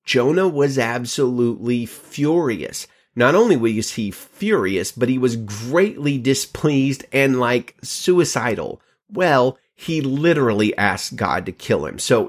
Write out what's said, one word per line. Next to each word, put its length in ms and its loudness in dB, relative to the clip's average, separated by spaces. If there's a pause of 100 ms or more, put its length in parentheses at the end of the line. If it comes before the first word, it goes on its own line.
Jonah 420 2
was 320 0
absolutely 1080 -2
furious. 1000 -4 (300)
Not 180 4
only 220 4
was 380 -2
he 180 -4
furious, 800 -2
but 160 -2
he 100 2
was 160 0
greatly 800 -2
displeased 960 0
and, 280 2
like, 420 0
suicidal. 1000 0 (320)
Well, 460 2 (160)
he 280 -4
literally 760 2
asked 400 -2
God 300 -2
to 60 -10
kill 340 -2
him. 120 -10
So 300 2